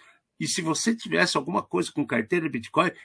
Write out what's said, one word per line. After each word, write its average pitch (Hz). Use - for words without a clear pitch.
e 160
se 160
você 160
tivesse 175
alguma 170
coisa -
com 147
carteira 131
de 147
Bitcoin, 143